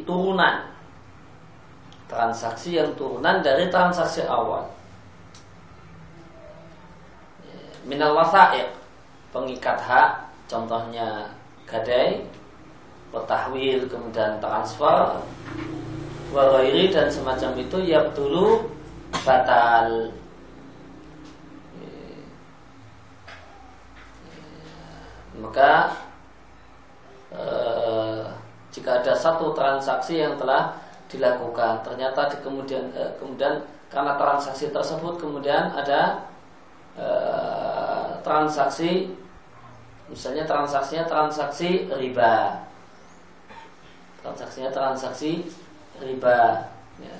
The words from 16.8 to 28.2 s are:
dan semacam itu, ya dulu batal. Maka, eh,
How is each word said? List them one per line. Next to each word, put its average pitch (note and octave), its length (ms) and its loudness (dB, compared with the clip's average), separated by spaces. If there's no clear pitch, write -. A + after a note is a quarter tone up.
dan D3+ 240 4
semacam B2+ 480 -2
itu, F3 240 -4
ya D#3 160 6
dulu E3+ 520 4
batal. A#2 880 4
Maka, C3+ 560 4
eh, A#2 920 -2